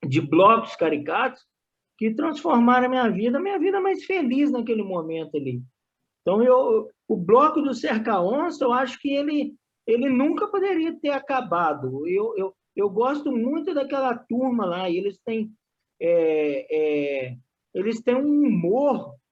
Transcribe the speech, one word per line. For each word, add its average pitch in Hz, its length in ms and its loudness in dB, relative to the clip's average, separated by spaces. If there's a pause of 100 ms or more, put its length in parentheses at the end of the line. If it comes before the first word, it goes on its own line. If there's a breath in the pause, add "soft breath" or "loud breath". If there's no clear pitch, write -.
de 139 140 2
blocos 170 560 4
caricatos, 160 680 -2 (520)
que 220 160 -2
transformaram 254 720 2
a - 20 -2
minha 254 200 0
vida, 220 320 -2
minha 392 180 -4
vida 381 220 0
mais 381 240 -2
feliz 285 460 0
naquele 226 320 -2
momento 165 540 -6
ali. 127 260 -6 (600)
Então, 196 200 2
eu, 247 460 4 (180)
o 220 100 0
bloco 254 440 4
do 277 140 -2
Cerca 220 460 -2
Onça, 294 440 0
eu 240 80 2
acho 247 280 -2
que 277 100 -4
ele, 285 440 -2 (320)
ele 240 220 2
nunca 311 400 2
poderia 370 500 -2
ter 285 120 -2
acabado. 160 960 -2
Eu, 202 300 -2
eu, 190 180 -4 (200)
eu 202 160 0
gosto 277 400 -2
muito 285 440 -2
daquela 269 420 -2
turma 240 480 -2
lá, 180 240 -2
e 170 80 -2
eles 190 280 -4
têm, 226 280 -6 (480)
é, 156 720 2
é, 143 640 -2 (380)
eles 220 280 -2
têm 247 140 2
um 294 300 2
humor, 220 680 0 (180)